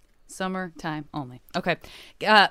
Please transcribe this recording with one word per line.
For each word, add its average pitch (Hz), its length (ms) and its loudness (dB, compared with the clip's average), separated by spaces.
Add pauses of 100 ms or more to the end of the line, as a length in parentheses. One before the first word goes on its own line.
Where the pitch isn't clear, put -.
(260)
Summertime 175 840 -8
only. 127 280 -10 (160)
Okay. 175 200 -2 (500)
Uh, 208 240 8